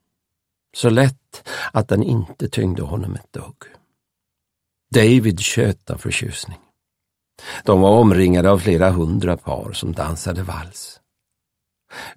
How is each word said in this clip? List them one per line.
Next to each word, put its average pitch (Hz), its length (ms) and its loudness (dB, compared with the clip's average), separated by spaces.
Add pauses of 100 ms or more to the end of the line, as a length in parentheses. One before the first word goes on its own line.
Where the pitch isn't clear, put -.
(760)
Så 120 120 2
lätt 131 600 0 (240)
att 110 140 0
den 98 160 2
inte - 460 -4
tyngde 95 320 -2
honom 98 340 -8
ett - 180 -18
dugg. - 220 -16 (1400)
David 110 480 4
tjöt - 500 -4
av - 80 -8
förtjusning. - 640 -10 (1040)
De 95 180 4
var 104 180 6
omringade 92 520 4
av 98 80 4
flera 90 300 2
hundra 87 480 -2
par 53 340 -10
som - 220 -8
dansade 85 500 -8
vals. 85 580 -14 (1160)